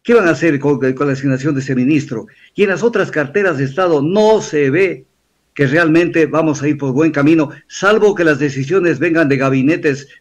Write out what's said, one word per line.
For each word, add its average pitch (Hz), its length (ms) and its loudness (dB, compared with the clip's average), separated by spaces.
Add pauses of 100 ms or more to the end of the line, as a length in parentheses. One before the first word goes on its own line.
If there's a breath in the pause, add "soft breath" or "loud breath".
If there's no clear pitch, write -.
¿Qué 233 140 0
van 202 120 4
a 165 40 4
hacer 147 280 0
con, 143 200 0
con 131 280 -2
la 139 60 0
asignación 135 400 -2
de 131 80 -4
ese 135 140 -4
ministro? 127 500 -2 (300 loud breath)
Y 190 80 2
en 202 60 2
las 175 120 -4
otras 214 300 -2
carteras 156 460 -2
de 135 80 -2
Estado 160 360 0
no 214 400 2
se 147 300 -2
ve 170 340 -2 (480)
que 143 140 0
realmente 165 580 2
vamos 147 380 -2
a 151 60 -2
ir 147 80 -2
por 139 160 -4
buen 156 180 0
camino, 151 400 2 (160 loud breath)
salvo 208 480 2
que 175 80 -2
las 151 160 2
decisiones 147 580 -2
vengan 160 300 0
de 135 100 0
gabinetes 135 680 0 (140 soft breath)